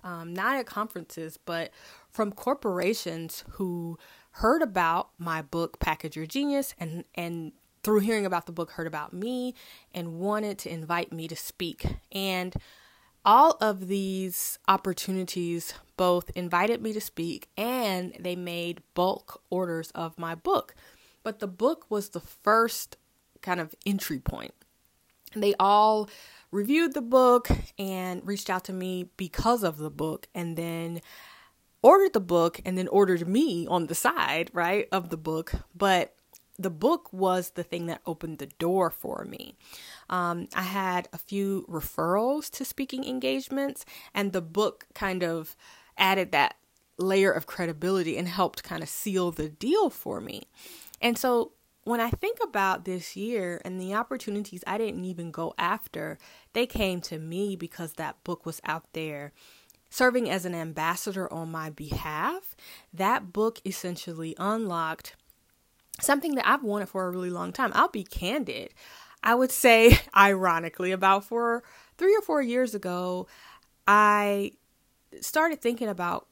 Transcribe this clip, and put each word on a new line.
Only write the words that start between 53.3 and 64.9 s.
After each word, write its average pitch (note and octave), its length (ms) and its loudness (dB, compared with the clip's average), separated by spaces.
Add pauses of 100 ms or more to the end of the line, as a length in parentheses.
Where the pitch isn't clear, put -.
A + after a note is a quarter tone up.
and F#3 160 -8
the F#3 140 -6
opportunities G#3 720 -6
I G3+ 140 -4
didn't F#3 260 -4
even E3+ 240 -8
go D#3+ 300 -6
after, E3+ 580 -4 (360)
they A#3+ 120 0
came F#3+ 360 -2
to D#3+ 180 -10
me F3+ 360 -4
because E3+ 380 -10
that - 300 -10
book F3 220 -8
was E3 200 -10
out D#3 280 -4
there D3 380 -8 (580)
serving B3 400 2
as F#3 140 -2
an F3+ 120 -4
ambassador E3 760 -4
on E3 200 -8
my D#3+ 180 -8
behalf. D#3 840 -6 (360)
That F#3+ 400 0
book A3 320 0
essentially E3 720 -8
unlocked F3 800 -4 (840)